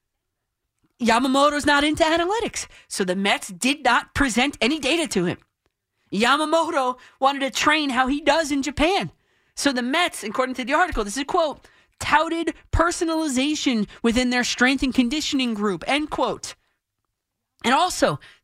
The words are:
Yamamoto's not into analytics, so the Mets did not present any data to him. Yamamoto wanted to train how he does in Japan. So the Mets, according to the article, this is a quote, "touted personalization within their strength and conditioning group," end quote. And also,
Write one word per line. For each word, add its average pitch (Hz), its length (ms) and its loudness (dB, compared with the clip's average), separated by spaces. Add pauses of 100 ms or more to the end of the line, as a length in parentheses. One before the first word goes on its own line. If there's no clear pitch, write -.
(1000)
Yamamoto's 262 680 2
not 285 180 4
into 302 200 2
analytics, 349 640 -2 (220)
so - 160 -4
the 180 100 -2
Mets 202 340 0
did 254 360 -2
not 254 300 2
present 262 480 0
any 294 160 0
data 285 300 -2
to 180 180 -2
him. 190 100 -4 (720)
Yamamoto 285 840 0 (240)
wanted 277 200 2
to 269 100 -2
train 302 400 2
how 254 160 2
he 285 160 -2
does 294 280 2
in 277 120 0
Japan. 294 500 0 (420)
So - 180 0
the 247 100 -2
Mets, 311 420 -2
according 254 300 -4
to 254 100 -8
the 240 80 -6
article, 311 320 0
this 202 140 -8
is 285 40 -2
a 277 40 -6
quote, 311 420 -2 (320)
"touted 320 540 0 (180)
personalization 302 1120 0 (160)
within 240 280 2
their 247 120 0
strength 254 400 2
and 262 120 -2
conditioning 262 580 0
group," 202 340 -4
end 294 220 -2
quote. - 460 -4 (1080)
And 240 120 2
also, 294 440 0 (260)